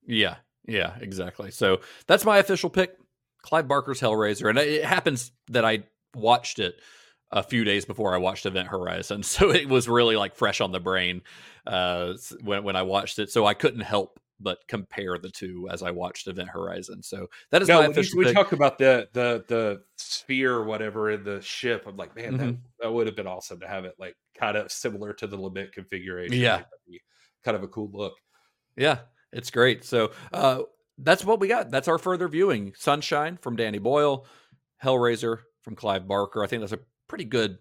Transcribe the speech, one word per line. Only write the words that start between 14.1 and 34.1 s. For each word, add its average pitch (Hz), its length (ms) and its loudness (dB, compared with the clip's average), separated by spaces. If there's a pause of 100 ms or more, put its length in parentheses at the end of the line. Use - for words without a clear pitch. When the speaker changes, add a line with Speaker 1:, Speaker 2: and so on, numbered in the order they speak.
Speaker 1:
but 95 280 -6
compare 98 500 -8
the 90 120 -12
two 90 420 -12
as 87 100 -8
I 87 100 -4
watched 87 360 -8
Event 90 220 -8
Horizon. 90 540 -10
So 92 240 -12 (240)
that 175 100 6
is 196 60 0
Speaker 2:
No, 175 80 8
Speaker 1:
my 165 60 10
Speaker 2:
when 151 80 8
you, - 20 -4
Speaker 1:
official 170 280 0
Speaker 2:
we 185 60 8
Speaker 1:
pick. 165 100 6
Speaker 2:
talk 196 160 6
about 143 260 4
the, 131 360 6
the, 120 340 0
the 107 340 0 (160)
sphere 131 560 -2
or 113 120 -2
whatever 107 460 -2
in 104 120 -4
the 101 180 -6
ship, 117 460 -4
I'm 98 80 -16
like, 90 200 -14
"Man, 117 220 -6
that, 131 60 -2
Speaker 1:
Mm-hmm. 123 120 -2 (260)
Speaker 2:
that 113 100 -2
would 117 160 2
have 104 80 -6
been 101 120 -8
awesome 92 340 -12
to 92 60 -16
have 95 180 -8
it, 90 120 -14
like, 92 180 -16 (220)
kind 104 200 -2
of 104 140 -4
similar 104 420 -8
to - 140 -10
the 101 100 -10
Lament 95 360 -10
configuration." 92 640 -8
Speaker 1:
Yeah. 120 200 2
Speaker 2:
Like, - 80 -8
that'd - 220 -20
be 87 140 -20 (440)
kind 113 100 0
of 95 80 -4
a 95 60 -10
cool 107 240 -10
look. 101 200 -8 (640)
Speaker 1:
Yeah, 135 240 2 (320)
it's - 200 -12
great. 120 340 4
So, 113 260 2 (220)
uh, 131 300 2 (340)
that's 156 280 2
what 214 140 2
we 196 80 0
got. 202 240 0
That's 131 160 0
our 165 100 2
further 180 300 -2
viewing. 147 500 0
Sunshine 151 640 0
from 117 140 -6
Danny 110 240 -2
Boyle, 135 460 2 (580)